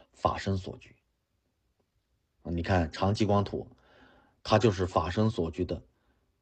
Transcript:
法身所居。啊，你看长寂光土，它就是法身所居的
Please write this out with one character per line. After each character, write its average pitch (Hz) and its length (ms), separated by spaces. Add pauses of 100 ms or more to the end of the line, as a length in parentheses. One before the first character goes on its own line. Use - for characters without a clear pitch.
(140)
法 - 240
身 98 200
所 - 200
居。 - 180 (1500)
啊， 82 80
你 85 120
看 90 260
长 98 240
寂 107 120
光 101 180
土， - 240 (720)
它 - 160
就 107 140
是 92 140
法 85 240
身 107 220
所 82 200
居 90 140
的 85 180 (580)